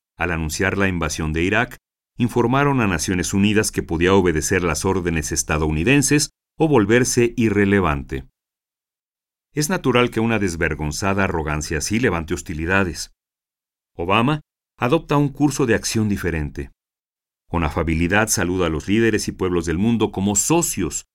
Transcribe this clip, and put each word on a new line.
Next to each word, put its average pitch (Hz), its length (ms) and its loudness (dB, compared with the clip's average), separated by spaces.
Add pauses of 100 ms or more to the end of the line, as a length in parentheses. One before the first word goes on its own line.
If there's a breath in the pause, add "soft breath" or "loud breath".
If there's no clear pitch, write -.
(160)
al 87 140 -2
anunciar 85 480 -2
la 98 80 2
invasión 82 460 -2
de 82 100 0
Irak, 107 340 -2 (400)
informaron 123 640 0
a 110 60 2
Naciones 90 480 -2
Unidas 104 380 2
que 76 100 -4
podía 85 320 2
obedecer 87 480 2
las 82 220 -2
órdenes 85 480 0
estadounidenses 90 960 2 (260)
o 160 120 2
volverse 120 680 4
irrelevante. 98 920 0 (1200)
Es 151 180 -4
natural 123 420 2
que 110 80 -2
una 113 180 0
desvergonzada 82 840 -2
arrogancia 78 540 -4
así 104 200 -2
levante 87 340 -2
hostilidades. 85 800 -2 (840)
Obama 113 440 0 (380)
adopta 151 380 0
un 143 140 2
curso 147 360 0
de 110 80 2
acción 107 340 -2
diferente. 80 600 -4 (800)
Con 85 160 -2
afabilidad 85 640 0
saluda 90 380 0
a 80 40 -2
los 76 160 -4
líderes 107 400 2
y - 60 -6
pueblos 87 340 -2
del 80 120 -2
mundo 107 340 0
como 98 240 -2
socios 151 800 -2